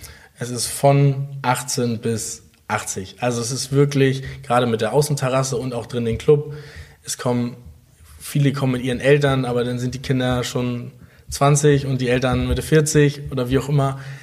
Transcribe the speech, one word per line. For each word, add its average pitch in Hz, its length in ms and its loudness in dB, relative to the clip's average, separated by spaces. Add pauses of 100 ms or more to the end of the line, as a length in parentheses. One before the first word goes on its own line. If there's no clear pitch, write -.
(380)
Es 123 140 -8
ist 120 160 -4
von 139 600 4 (140)
achtzehn 123 580 -2
bis 113 440 -6 (240)
achtzig. 107 540 -6
Also 120 200 -2
es 117 100 -6
ist 131 200 -6
wirklich, 135 520 2 (200)
gerade 120 240 2
mit 113 140 0
der 107 120 0
Außenterrasse 135 640 0
und 127 160 -6
auch 113 140 -8
drin 120 180 -4
den 113 140 -2
Club, 147 340 4 (500)
es - 140 -10
kommen, 120 400 -2 (600)
viele 143 340 0
kommen 135 200 0
mit 123 100 -4
ihren 123 160 -2
Eltern, 135 460 4
aber 123 180 0
dann 123 160 -4
sind 123 160 -4
die 127 60 -12
Kinder 127 420 0
schon 123 480 -6 (380)
zwanzig 143 580 4
und 131 140 -2
die 123 80 0
Eltern 127 380 0
Mitte 127 140 0
vierzig 151 680 2
oder 127 180 -2
wie 131 80 4
auch 127 100 -2
immer. 135 320 0 (240)